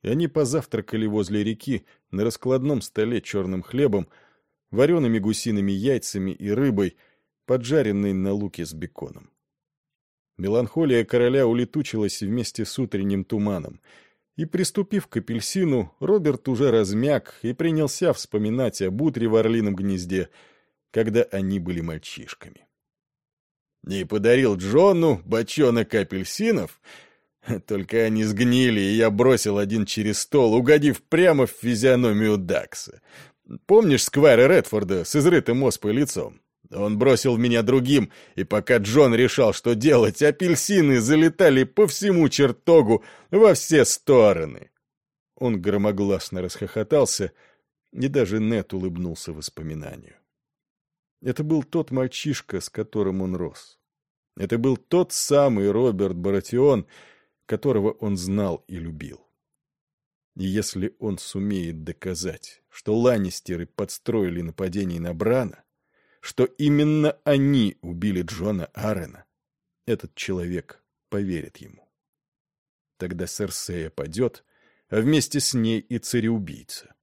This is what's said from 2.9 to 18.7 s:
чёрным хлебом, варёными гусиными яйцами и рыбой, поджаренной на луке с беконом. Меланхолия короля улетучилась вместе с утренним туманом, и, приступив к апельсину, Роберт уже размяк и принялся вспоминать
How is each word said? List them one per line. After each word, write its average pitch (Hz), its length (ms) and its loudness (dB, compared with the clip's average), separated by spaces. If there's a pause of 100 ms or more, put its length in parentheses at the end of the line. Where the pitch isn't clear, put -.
чёрным 92 440 -6
хлебом, 110 440 -2 (680)
варёными 127 460 2
гусиными 101 520 -2
яйцами 98 600 -4
и 101 180 -10
рыбой, 107 480 0 (480)
поджаренной 113 680 0
на 95 200 -2
луке 101 320 -6
с 78 80 -14
беконом. - 560 -14 (1080)
Меланхолия 117 680 0
короля 123 400 2
улетучилась 117 760 -2
вместе 110 440 -6
с - 140 -10
утренним 98 440 -2
туманом, 101 560 -4 (560)
и, 160 100 -6
приступив 190 600 -4
к - 120 -8
апельсину, 117 840 -4
Роберт 151 500 0
уже 127 220 2
размяк 113 720 0
и 120 100 -4
принялся 156 600 -2
вспоминать 110 680 -4